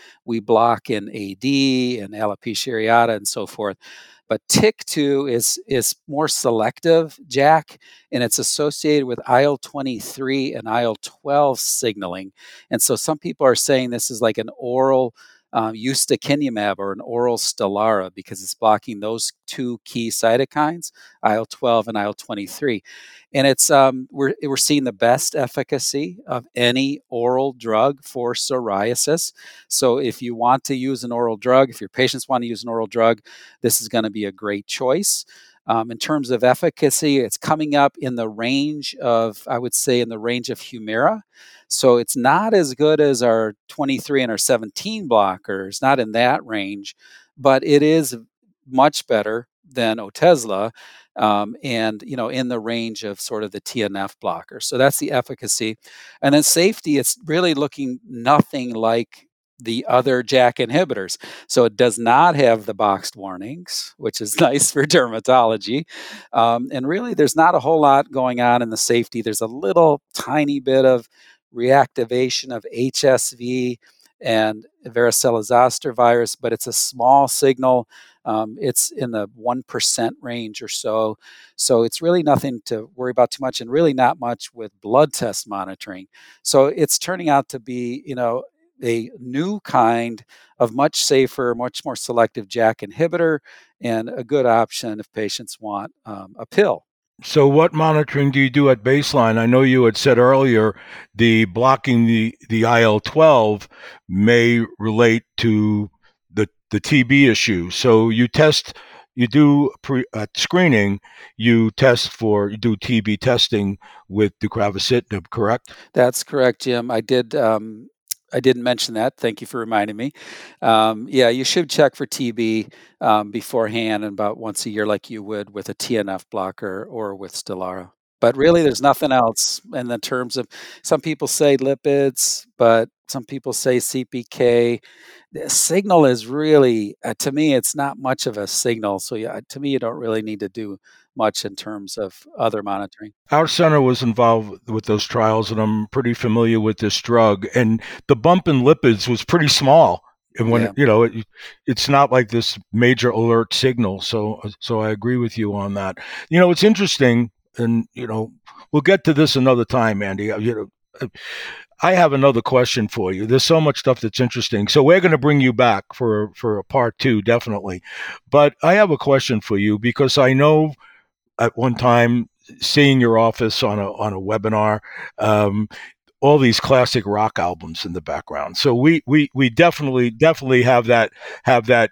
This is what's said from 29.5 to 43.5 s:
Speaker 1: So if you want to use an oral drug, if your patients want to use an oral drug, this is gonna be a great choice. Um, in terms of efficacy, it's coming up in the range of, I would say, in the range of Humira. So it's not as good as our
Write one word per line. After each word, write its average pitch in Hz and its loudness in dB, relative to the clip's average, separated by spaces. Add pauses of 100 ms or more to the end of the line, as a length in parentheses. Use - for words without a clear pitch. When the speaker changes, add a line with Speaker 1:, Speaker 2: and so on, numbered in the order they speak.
Speaker 1:
So 123 0
if 131 -6
you 120 -10
want 120 0
to 143 -4
use 127 -6
an 120 -10
oral 117 -2
drug, 127 2
if 120 -18
your 98 -14
patients 127 -4
want 127 -2
to 120 -8
use 110 -10
an 120 -12
oral 113 -6
drug, 113 0 (420)
this - 0
is 110 -12
gonna 107 -2
be 104 -6
a 98 -8
great 101 -6
choice. - -2 (420)
Um, 113 -2
in 117 -12
terms 143 -4
of 123 0
efficacy, 139 0
it's 110 -4
coming 156 -2
up 143 2
in 123 -6
the 113 -4
range 135 -6
of, 113 -2
I 131 -6
would 120 -6
say, 123 0
in 117 -4
the 113 -10
range 120 -6
of 113 -8
Humira. 123 -2 (460)
So 123 4
it's 120 -2
not 160 2
as 156 2
good 151 2
as 139 2
our 113 2 (120)